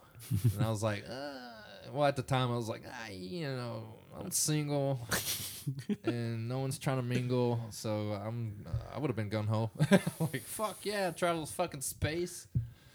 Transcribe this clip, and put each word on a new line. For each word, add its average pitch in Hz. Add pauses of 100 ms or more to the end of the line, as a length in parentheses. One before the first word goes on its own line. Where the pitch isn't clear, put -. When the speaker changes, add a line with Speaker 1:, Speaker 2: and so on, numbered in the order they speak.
(300)
Speaker 1:
<laughs> 104
Speaker 2:
And 104
I 110
was 107
like, 104
"Uh," 147
well, 143
at 139
the 127
time, 127
I 120
was 117
like, -
"Ah, 117
you 170
know, 117 (200)
I'm 185
single, 143 (480)
Speaker 1:
<laughs> 139
Speaker 2:
and 117
no 131
one's 135
trying 135
to 131
mingle, 123 (100)
so 107
I'm, 104
uh, -
I 107
would've 131
been 104
gung-ho." 107
<laughs> -
Like, 143
"Fuck -
yeah, 196
travel 165
fucking 165
space." - (480)